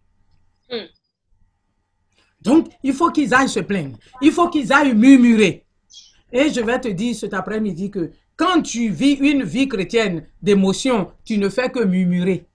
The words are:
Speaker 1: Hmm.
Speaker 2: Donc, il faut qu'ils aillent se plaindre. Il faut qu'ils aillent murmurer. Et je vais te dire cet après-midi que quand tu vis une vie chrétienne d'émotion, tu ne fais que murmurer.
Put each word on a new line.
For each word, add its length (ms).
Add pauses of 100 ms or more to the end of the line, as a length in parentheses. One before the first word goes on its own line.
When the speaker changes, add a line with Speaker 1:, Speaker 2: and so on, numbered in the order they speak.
(720)
Speaker 1:
Hmm. 140 (1600)
Speaker 2:
Donc, 280 (140)
il 100
faut 180
qu'ils 220
aillent 160
se 100
plaindre. 380 (240)
Il 100
faut 180
qu'ils 220
aillent 240
murmurer. 680 (680)
Et 200
je 100
vais 180
te 80
dire 280
cet 180
après-midi 560
que 220 (240)
quand 260
tu 280
vis 240
une 300
vie 240
chrétienne 600 (140)
d'émotion, 720 (120)
tu 140
ne 120
fais 220
que 120
murmurer. 720